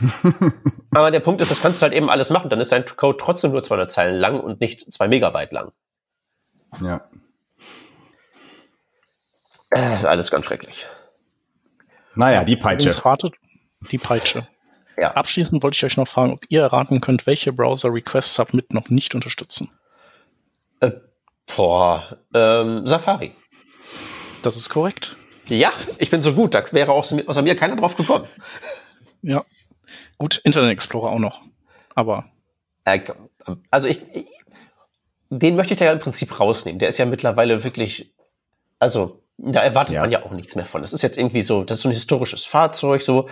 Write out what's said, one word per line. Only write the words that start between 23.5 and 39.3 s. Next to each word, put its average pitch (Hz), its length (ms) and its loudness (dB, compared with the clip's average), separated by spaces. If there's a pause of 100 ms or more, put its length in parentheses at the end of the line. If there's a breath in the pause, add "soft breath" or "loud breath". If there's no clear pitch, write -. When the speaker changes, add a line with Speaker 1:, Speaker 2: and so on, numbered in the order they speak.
Speaker 3:
Das 117 140 -2
ist 113 140 -8
korrekt. - 460 -4 (320)
Speaker 2:
Ja, 123 240 2 (260)
ich - 120 -10
bin 165 120 0
so 147 100 2
gut, 202 220 2
da 101 180 0
wäre 143 200 2
auch 139 120 2 (220)
außer 143 160 -2
mir 165 140 2
keiner 202 200 -2
drauf 175 200 -2
gekommen. 175 300 0 (920 loud breath)
Speaker 3:
Ja. 139 240 -2 (720 loud breath)
Gut, - 280 -4
Internet 123 280 4
Explorer 113 380 -4
auch 113 80 -2
noch, 107 240 -4 (520 soft breath)
aber 110 300 -2 (600)
Speaker 2:
Äh, 98 160 2 (720)
also 135 180 2
ich, - 120 -2 (140)
ich, - 120 -10 (1000 soft breath)
den 156 280 2
möchte 185 180 0
ich - 40 -2
da 180 60 4
ja 160 80 6
im 156 60 -2
Prinzip - 420 -8
rausnehmen. 101 380 0
Der 101 100 0
ist - 100 -2
ja 127 60 2
mittlerweile 117 600 0
wirklich, 117 500 -8 (640)
also 113 440 0 (160)